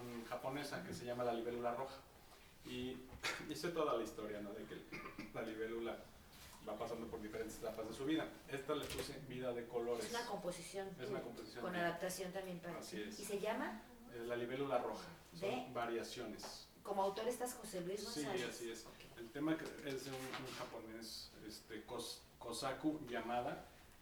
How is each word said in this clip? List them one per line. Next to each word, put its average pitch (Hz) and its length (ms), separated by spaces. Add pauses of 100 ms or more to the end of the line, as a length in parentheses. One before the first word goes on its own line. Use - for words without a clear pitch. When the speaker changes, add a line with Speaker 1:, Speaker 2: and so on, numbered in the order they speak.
(300)
Speaker 1:
japonesa 135 540
que - 100
se 120 120
llama 123 180
La 120 100
Libélula 120 400
Roja. 135 220 (720)
Y 127 320 (260)
<laughs> - 260
hice 170 200
toda 156 280
la 113 60
historia, 104 380
¿no? 101 120
De 110 120
que 107 100 (300)
<laughs> - 280
la 123 80
libélula 113 560 (720)
va - 100
pasando 117 300
por 110 140
diferentes 107 360
etapas 110 300
de 110 60
su 135 120
vida. 160 220 (200)
Esta 139 280
le 139 100
puse 135 320 (100)
Vida 123 240
de 120 160
Colores. 117 380
Speaker 2:
Es 104 60
una 240 160
composición 180 600
Speaker 1:
Es 120 200
una 180 100
Speaker 2:
tuya, - 20
Speaker 1:
composición - 420
Speaker 2:
con 180 80
Speaker 1:
mía. 180 160
Speaker 2:
adaptación 180 440
también 185 280
para 170 180
Speaker 1:
Así - 200
Speaker 2:
ti. 208 120
Speaker 1:
es. - 100
Speaker 2:
¿Y 202 60
se 202 140
llama? 226 420 (320)
Speaker 1:
Eh, 117 140
La 120 80
Libélula 127 420
Roja. 113 300 (260)
Son 180 160
Speaker 2:
¿De? 240 240
Speaker 1:
variaciones. 117 960 (160)
Speaker 2:
¿Como 196 200
autor 196 240
estás 247 280
José - 260
Luis 190 200
Speaker 1:
Sí, 208 220
Speaker 2:
González? 127 260
Speaker 1:
así 113 200
es. 113 160
Speaker 2:
Ok. - 320
Speaker 1:
El 117 140
tema 156 260
que - 60 (260)
es 135 180
un, 135 60
un 131 460
japonés, 113 720 (160)
este, 107 400
Kos-, - 320 (180)
Kosaku 139 680
Yamada, 120 580 (360)